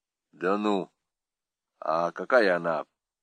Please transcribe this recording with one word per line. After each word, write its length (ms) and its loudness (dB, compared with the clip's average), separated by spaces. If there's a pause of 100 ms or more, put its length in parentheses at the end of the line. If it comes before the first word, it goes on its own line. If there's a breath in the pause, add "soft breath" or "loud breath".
(320)
«Да 260 0
ну! 340 0 (880)
А 320 -2
какая 440 2
она 280 -4 (380)